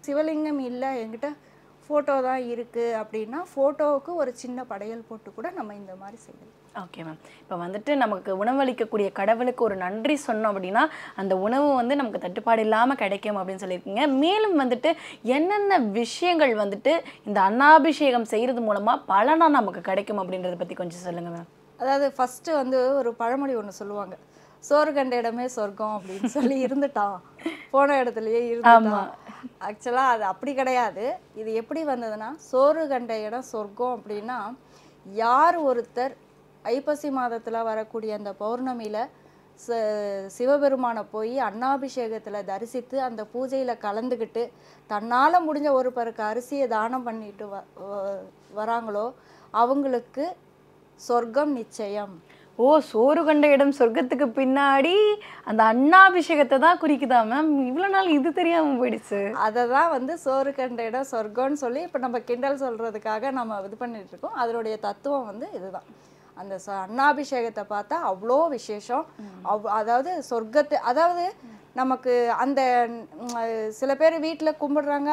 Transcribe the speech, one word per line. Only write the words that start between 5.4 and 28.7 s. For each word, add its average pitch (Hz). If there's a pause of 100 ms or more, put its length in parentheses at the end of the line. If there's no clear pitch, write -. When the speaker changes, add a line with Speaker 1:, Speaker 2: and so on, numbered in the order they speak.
Speaker 1:
நம்ம 262
இந்த 196
மாதிரி 196
செய்யலாம். - (160)
Speaker 2:
ஓகே 180
மேம். 165 (200)
இப்ப -
வந்துட்டு 190
நமக்கு 202
உணவளிக்கக்கூடிய 233
கடவுளுக்கு 233
ஒரு 208
நன்றி 214
சொன்னோம் 220
அப்படின்னா, 196 (320)
அந்த 190
உணவு 262
வந்து 247
நமக்கு 233
தட்டுப்பாடு 220
இல்லாம 220
கிடைக்கும் 208
அப்படின்னு 190
சொல்லியிருக்கீங்க. 196
மேலும் 370
வந்துட்டு 254 (280)
என்னென்ன 370
விஷயங்கள் 247
வந்துட்டு 208 (240)
இந்த 202
அன்னாபிஷேகம் 269
செய்யறது 226
மூலமா 220
பலனா 294
நமக்கு 202
கிடைக்கும் 202
அப்படின்றத 185
பத்தி 180
கொஞ்சம் 175
சொல்லுங்க 175
மேம். 170 (280)
Speaker 1:
அதாவது 269
ஃபர்ஸ்ட் 254
வந்து 262
ஒரு 240
பழமொழி 254
ஒண்ணு 208
சொல்லுவாங்க, 202 (420)
"சோறு 302
கண்ட 262
இடமே 240
சொர்க்கம்" 214
அப்படின்னு 190
சொல்லி 262
Speaker 2:
<laughs> -
Speaker 1:
இருந்துட்டான், 240 (520)
போன 277
இடத்துலயே 226
இருந்துட்டான். 233